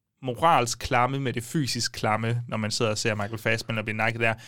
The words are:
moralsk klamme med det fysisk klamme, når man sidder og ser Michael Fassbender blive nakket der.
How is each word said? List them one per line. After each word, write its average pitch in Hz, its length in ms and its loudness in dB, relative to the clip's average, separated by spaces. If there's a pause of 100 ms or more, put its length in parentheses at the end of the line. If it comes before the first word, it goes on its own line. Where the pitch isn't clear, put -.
(220)
moralsk 131 580 4
klamme 127 400 2
med 131 140 -2
det 117 100 -4
fysisk 123 480 -2
klamme, 113 560 0
når 113 100 -4
man 107 140 -2
sidder 110 200 0
og 107 60 -2
ser 110 180 0
Michael 104 220 -4
Fassbender 113 460 -2
blive 107 140 -6
nakket 113 240 0
der. 113 120 2 (140)